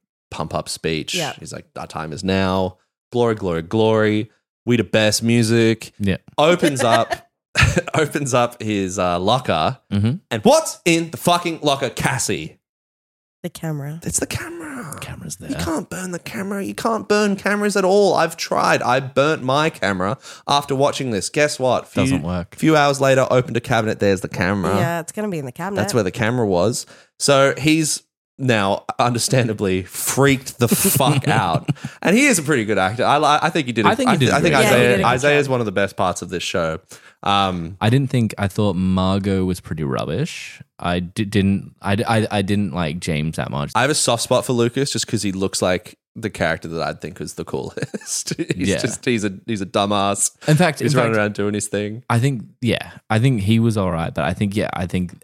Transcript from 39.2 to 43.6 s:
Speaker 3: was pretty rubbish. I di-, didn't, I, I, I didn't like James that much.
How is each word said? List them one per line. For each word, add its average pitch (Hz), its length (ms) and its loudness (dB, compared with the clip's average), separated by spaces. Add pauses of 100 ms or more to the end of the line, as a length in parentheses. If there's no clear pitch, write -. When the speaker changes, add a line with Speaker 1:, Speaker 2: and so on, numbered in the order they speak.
Speaker 3:
was 92 140 -2
pretty 80 240 -8
rubbish. 69 760 -6 (160)
I 90 220 -4
di-, 90 260 -6
didn't, 98 560 0
I, 98 120 -2 (140)
I, 110 220 2
I 104 120 0
didn't 101 320 -2
like 82 260 -4
James 80 380 -2
that 67 120 -4
much. 69 240 -4